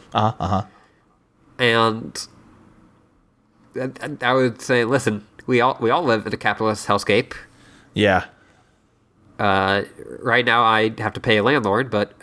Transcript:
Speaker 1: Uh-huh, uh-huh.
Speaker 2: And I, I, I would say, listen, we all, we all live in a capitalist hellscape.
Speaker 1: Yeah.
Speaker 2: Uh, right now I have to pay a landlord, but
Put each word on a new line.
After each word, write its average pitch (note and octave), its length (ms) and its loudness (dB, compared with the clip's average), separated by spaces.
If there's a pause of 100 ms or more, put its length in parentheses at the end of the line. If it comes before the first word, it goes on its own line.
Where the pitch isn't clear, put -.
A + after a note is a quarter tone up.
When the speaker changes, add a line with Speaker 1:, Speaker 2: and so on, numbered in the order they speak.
(140)
Speaker 1:
Uh-huh, A2 240 0
uh-huh. F#2+ 240 -2 (960)
Speaker 2:
And A2+ 680 0 (1500)
I, B2+ 160 -8 (100)
I, C3+ 300 -4
I B2+ 40 2
would B2+ 280 0
say, A#2+ 220 2
listen, A2+ 420 -2 (200)
we B2 140 2
all, B2+ 200 2
we A2+ 100 2
all D#3+ 140 0
live A2+ 220 2
in G#2+ 60 -6
a G#2+ 40 -6
capitalist G#2+ 500 -2
hellscape. G#2 460 0 (600)
Speaker 1:
Yeah. G2 320 2 (1120)
Speaker 2:
Uh, G2 420 0 (380)
right A#2+ 240 0
now A#2+ 180 2
I A2 360 2
have G#2+ 160 -6
to - 60 -10
pay A2 180 2
a G#2 40 2
landlord, A#2+ 480 0
but G#2 220 -2 (100)